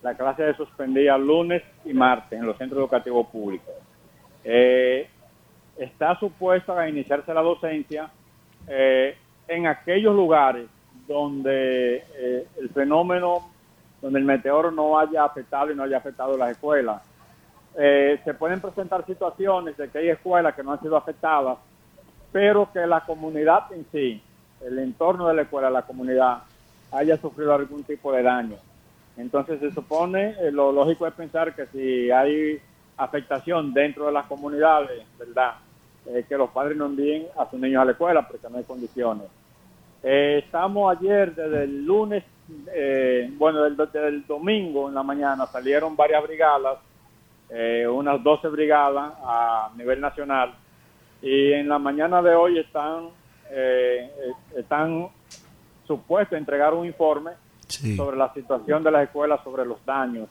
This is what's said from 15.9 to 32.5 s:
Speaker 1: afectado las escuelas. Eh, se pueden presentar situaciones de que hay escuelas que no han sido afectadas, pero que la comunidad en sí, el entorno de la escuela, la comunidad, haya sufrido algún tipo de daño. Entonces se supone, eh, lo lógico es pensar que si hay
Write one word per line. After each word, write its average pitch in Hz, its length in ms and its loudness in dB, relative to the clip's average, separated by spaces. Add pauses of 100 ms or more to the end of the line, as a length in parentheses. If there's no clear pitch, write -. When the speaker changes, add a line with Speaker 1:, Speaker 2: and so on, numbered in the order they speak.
Speaker 1:
afectado 135 400 -6
las 123 140 -2
escuelas. 120 500 -2 (720)
Eh, 143 480 4
se 147 120 -6
pueden 175 260 -4
presentar 185 460 -6
situaciones 185 680 -4
de 139 140 -10
que 147 80 -10
hay 165 120 0
escuelas 170 440 0
que 139 100 -12
no 139 80 -8
han 143 100 -6
sido 156 160 -2
afectadas, 147 600 -2 (720)
pero 202 400 4
que 175 140 -4
la 165 180 2
comunidad 160 680 0
en 165 180 -14
sí, 127 300 -4 (400)
el 127 160 -8
entorno 170 500 0
de 165 60 4
la 156 80 2
escuela, 135 300 0
la 127 100 0
comunidad, 127 640 0 (480)
haya 151 260 2
sufrido 147 380 -2
algún 143 280 -6
tipo 143 300 -8
de 127 80 2
daño. 123 360 0 (600)
Entonces 139 440 -4
se 147 100 -4
supone, 180 680 -4
eh, 160 100 0
lo 139 220 2
lógico 160 340 2
es 160 60 -6
pensar 160 420 -6
que 139 120 -12
si 127 440 -2
hay 147 480 2 (380)